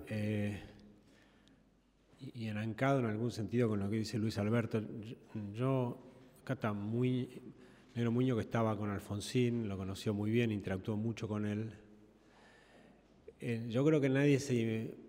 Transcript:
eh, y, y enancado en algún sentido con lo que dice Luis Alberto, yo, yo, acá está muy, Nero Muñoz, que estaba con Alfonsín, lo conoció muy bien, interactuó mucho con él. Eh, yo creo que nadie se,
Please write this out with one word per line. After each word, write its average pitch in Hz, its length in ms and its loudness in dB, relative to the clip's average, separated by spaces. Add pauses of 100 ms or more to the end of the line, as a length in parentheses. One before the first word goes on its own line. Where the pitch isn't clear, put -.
eh, 104 540 -2 (1600)
y, 127 240 -10
y - 20 -2
enancado 113 540 0
en 120 60 2
algún 110 260 0
sentido 113 360 2
con 104 120 2
lo 101 100 0
que 110 60 0
dice 110 240 -2
Luis 107 180 0
Alberto, 113 420 2
yo, 110 360 -8 (360)
yo, 127 460 0 (440)
acá - 100 -4
está 110 200 -2
muy, 120 560 0 (680)
Nero 117 160 2
Muñoz, 127 240 4
que 107 80 2
estaba 110 340 2
con 104 120 -2
Alfonsín, 113 800 0
lo 98 80 -4
conoció 95 380 -2
muy 104 160 0
bien, 117 220 4
interactuó 95 440 -2
mucho 110 300 -4
con 104 200 -2
él. 107 260 -2 (1700)
Eh, 120 280 -4
yo 123 160 2
creo 156 160 6
que 135 80 2
nadie 139 300 6
se, 113 560 0 (140)